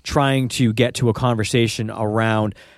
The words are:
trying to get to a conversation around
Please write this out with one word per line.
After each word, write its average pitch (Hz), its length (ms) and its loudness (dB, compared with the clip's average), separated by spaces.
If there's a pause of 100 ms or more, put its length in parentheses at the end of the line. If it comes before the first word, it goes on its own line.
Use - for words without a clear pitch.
trying 135 460 0
to 117 240 0
get 117 220 0
to 123 120 0
a 110 60 2
conversation 117 760 0
around 110 640 0 (240)